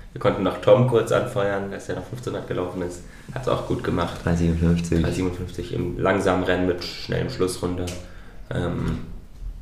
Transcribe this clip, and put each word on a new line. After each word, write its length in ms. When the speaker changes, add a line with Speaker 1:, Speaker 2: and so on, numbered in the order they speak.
Speaker 1:
Wir 80
konnten 240
noch 180
Tom 260
kurz 240
anfeuern, 580
dass 200
er 60
noch 100
fünfzehnhundert 420
gelaufen 340
ist. 200
Hat's 140
auch 180
gut 180
gemacht. 400
Speaker 2:
Drei 120
siebenundfünfzig. 680
Speaker 1:
Drei 80
siebenundfünfzig 640
im 240
langsamen 460
Rennen 220
mit 180
schnellem 440
Schlussrunde. 560
Ähm, 500